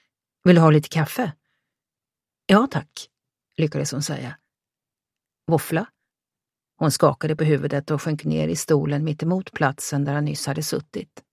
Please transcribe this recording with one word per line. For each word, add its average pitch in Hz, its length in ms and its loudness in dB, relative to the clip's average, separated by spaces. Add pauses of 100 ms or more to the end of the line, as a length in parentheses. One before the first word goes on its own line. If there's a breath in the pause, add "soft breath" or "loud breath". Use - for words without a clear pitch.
(440 soft breath)
"Vill 180 120 8
du 165 60 8
ha 160 100 8
lite 151 180 4
kaffe?" 160 420 -4 (1120)
"Ja, 226 260 6
tack", - 380 -10 (480)
lyckades 151 340 -2
hon 135 120 -6
säga. 135 340 -10 (1080)
"Våffla?" 160 380 0 (920)
Hon 151 160 0
skakade 151 440 0
på 156 80 -2
huvudet 147 480 0
och 143 100 -4
sjönk 151 220 -6
ner 156 240 -2
i 165 80 -2
stolen 147 480 0
mitt 156 200 -6
emot 185 280 -4
platsen 139 540 -2
där 139 80 -4
han 147 120 -2
nyss 147 220 -6
hade 151 160 -4
suttit. - 680 -8